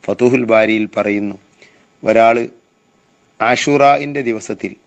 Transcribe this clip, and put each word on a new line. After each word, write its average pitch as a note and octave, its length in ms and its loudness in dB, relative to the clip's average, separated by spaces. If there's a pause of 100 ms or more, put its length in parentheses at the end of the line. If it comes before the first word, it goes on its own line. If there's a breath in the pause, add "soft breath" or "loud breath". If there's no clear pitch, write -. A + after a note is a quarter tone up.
ഫതുഹുൽ B2 420 0
ബാരിയിൽ A2 400 2 (120)
പറയുന്നു, G#2 380 -2 (680 soft breath)
ഒരാള് A2+ 400 4 (960)
ആഷുറാന്റെ C#3+ 840 0
ദിവസത്തിൽ A2 520 -8 (140)